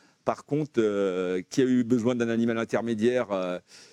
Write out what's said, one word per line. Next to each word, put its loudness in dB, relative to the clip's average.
Par -4
contre, -4
euh, 0
qu'il 2
y 2
a 2
eu 4
besoin 2
d'un 0
animal 0
intermédiaire, 0
euh, -2